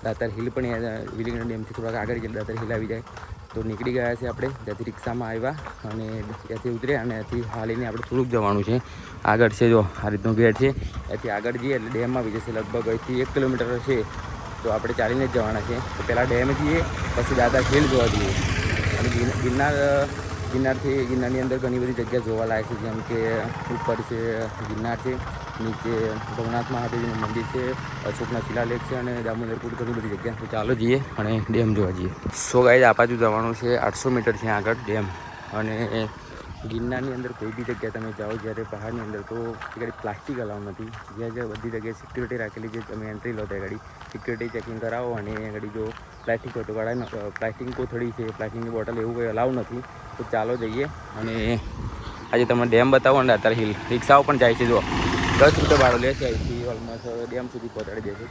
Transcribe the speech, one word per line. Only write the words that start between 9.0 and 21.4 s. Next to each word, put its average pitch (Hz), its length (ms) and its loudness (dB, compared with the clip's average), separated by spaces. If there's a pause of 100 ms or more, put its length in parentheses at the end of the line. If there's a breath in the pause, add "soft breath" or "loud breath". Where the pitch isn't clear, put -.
આગળ 113 240 6
છે 117 200 6
જો 113 160 8 (200)
આ 107 40 0
રીતનો 107 260 2
ગેટ 113 200 8
છે. 135 180 4
ત્યાંથી - 560 -6
આગળ 107 280 -2
જઈએ 131 180 0
એટલે 113 160 -2
ડેમ 120 280 0
આવી 113 120 -2
જશે. 113 220 -6
લગભગ 110 360 -2
અહીંથી 123 320 0
એક 135 140 0
કિલોમીટર 123 440 2
છે. 120 240 0 (600)
તો 113 80 0
આપણે 110 220 0
ચાલીને 123 340 2
જ 127 60 -2
જવાના 110 280 2
છે. 120 180 -2
તો - 280 -6
પહેલાં 120 220 2
ડેમ 123 240 2
જઈએ, 151 300 2 (340)
પછી 120 180 2
દાતાર 123 280 6
હિલ 135 260 6
જોવા 127 180 6
જઈએ. - 540 2 (400)
અને 120 80 4
ગિર-, 120 340 2
ગિરનાર, 135 320 4
અ, 143 320 4 (460)
ગિરનારથી, 131 520 2
ગિરનારની 127 360 0